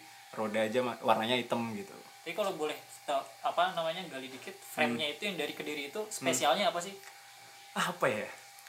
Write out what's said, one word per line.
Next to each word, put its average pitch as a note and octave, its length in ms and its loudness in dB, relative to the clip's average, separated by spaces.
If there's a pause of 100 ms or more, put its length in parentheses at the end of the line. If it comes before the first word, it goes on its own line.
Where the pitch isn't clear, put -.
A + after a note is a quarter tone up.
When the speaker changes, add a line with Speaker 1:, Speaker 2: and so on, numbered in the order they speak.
(320)
Speaker 1:
roda G#2+ 260 0
aja, A2 220 2
ma-, A#2+ 180 0
warnanya A2+ 380 4
hitam A#2 240 0 (120)
gitu. G2+ 200 -8 (280)
Speaker 2:
Tapi E3+ 120 -8
kalau G3 220 0
boleh D3+ 220 -2 (260)
tau, C#3+ 160 0 (220)
apa E3+ 320 4
namanya, E3+ 340 -2
gali C3 220 -8
dikit, C3 260 -10
frame-nya - 480 0
Speaker 1:
Hmm. D3 140 0
Speaker 2:
itu - 80 -8
yang G3 120 -2
dari D3 140 -2
Kediri D3 380 -4
itu F3 100 -6
Speaker 1:
Hmm. G#3+ 140 -4
Speaker 2:
spesialnya E3 560 4
apa E3 80 2
sih? F#3+ 160 -2 (800)
Speaker 1:
Apa F3 340 2
ya? G#2+ 220 0 (400)